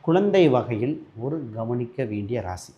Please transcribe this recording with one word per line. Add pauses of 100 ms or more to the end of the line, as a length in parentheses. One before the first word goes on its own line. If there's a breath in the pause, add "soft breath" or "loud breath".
குழந்தை
வகையில் (100)
ஒரு
கவனிக்க
வேண்டிய
ராசி.